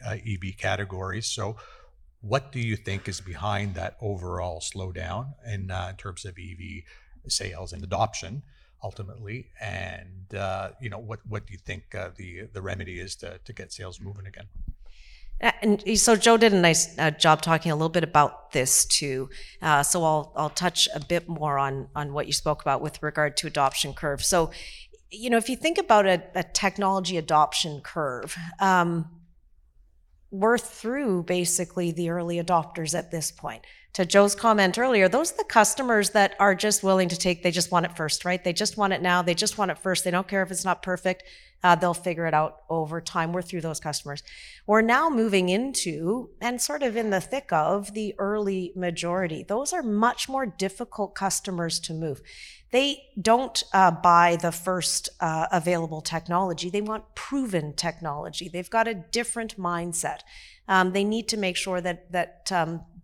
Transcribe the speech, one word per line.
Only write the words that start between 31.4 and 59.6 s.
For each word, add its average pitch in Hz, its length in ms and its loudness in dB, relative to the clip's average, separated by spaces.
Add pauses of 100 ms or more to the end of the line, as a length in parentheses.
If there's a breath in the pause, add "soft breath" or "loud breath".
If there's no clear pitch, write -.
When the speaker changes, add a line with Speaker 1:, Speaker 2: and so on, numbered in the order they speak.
Speaker 2:
the 170 160 -2
early 170 340 -2
adopters 165 560 0
at 160 120 -6
this 160 200 -4
point, 117 320 -12 (340 loud breath)
to 190 80 2
Joe's 202 300 6
comment 208 440 4
earlier, 233 300 6
those 285 240 0
are - 60 -8
the 427 60 0
customers 220 640 4
that 202 280 4
are 202 160 6
just 202 280 0
willing 190 260 4
to 170 80 -4
take, 175 260 0
they 175 80 2
just 170 220 -2
want 175 140 4
it 170 100 -8
first, 156 300 -2
right? 180 180 0
They 180 80 0
just 208 240 -2
want 202 160 2
it 143 80 0
now. 180 220 4
They 170 120 2
just 208 220 -2
want 190 140 0
it 151 80 -4
first. 185 260 -2
They 180 60 -2
don't 185 180 0
care 196 140 0
if 185 80 -4
it's 190 160 -6
not 180 160 0
perfect. 185 400 -4 (420 loud breath)
Uh, 175 120 8
they'll 175 180 2
figure 170 320 -2
it 156 80 0
out 156 240 2 (100)
over 165 320 -2
time. 165 320 -2
We're 180 80 -2
through 175 220 -6
those 160 180 -6
customers. 147 420 -8 (440 loud breath)
We're 214 160 6
now 254 260 4
moving 214 400 4
into, 202 800 -2 (140)
and 240 180 -2
sort 294 220 -4
of 233 120 0
in 220 140 0
the 190 140 2
thick 269 320 -6
of, 196 400 0
the 214 240 -4
early 196 580 -2
majority. 175 680 -2
Those 247 300 -4
are 349 100 -2
much 226 460 0
more 269 160 -2
difficult 196 680 -6
customers 175 680 -4
to - 140 -8
move. 160 260 -6 (520 loud breath)
They 277 300 2 (160)
don't, 233 440 2 (100)
uh, 190 200 8
buy 170 440 8
the 170 160 -2
first, - 560 -2 (120)
uh, 160 300 0
available 165 520 0
technology. 170 640 -2
They 208 140 -2
want 214 320 -8
proven 190 580 -4
technology. 160 800 -6
They've 175 180 -8
got 226 200 2
a 226 60 -2
different 226 640 -6
mindset. 170 600 -4 (500 loud breath)